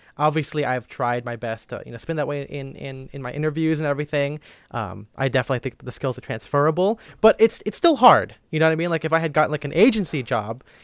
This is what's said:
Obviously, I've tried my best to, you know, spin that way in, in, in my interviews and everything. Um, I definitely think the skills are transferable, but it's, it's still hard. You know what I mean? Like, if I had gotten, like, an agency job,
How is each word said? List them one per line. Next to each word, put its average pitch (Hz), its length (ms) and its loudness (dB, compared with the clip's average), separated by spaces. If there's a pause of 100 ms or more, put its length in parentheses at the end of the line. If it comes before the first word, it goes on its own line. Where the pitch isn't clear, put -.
(160)
Obviously, 151 480 0
I've 127 240 -4
tried 120 380 -2
my 120 100 -8
best 113 320 -8
to, 113 160 -10
you 123 80 -16
know, 117 60 -14
spin 160 180 -6
that 147 100 -2
way 143 180 -6
in, 135 320 -10
in, 131 360 -12
in 139 80 -10
my 127 100 -6
interviews 156 480 0
and 156 80 -4
everything. 143 540 -2 (300)
Um, 101 440 -8
I 135 140 -2
definitely 127 300 0
think - 260 -10
the 123 80 -10
skills 131 240 -4
are - 60 -16
transferable, 156 760 0 (220)
but 220 180 8
it's, 220 280 2
it's 214 100 -6
still 330 200 4
hard. 143 400 6 (160)
You 156 60 -2
know 156 60 4
what 160 80 4
I 160 40 -2
mean? 170 120 -2
Like, 165 160 -2
if 151 80 -2
I 160 60 2
had 160 160 -2
gotten, 147 160 2
like, 147 160 -4
an - 80 -6
agency 196 480 2
job, 113 420 -4 (200)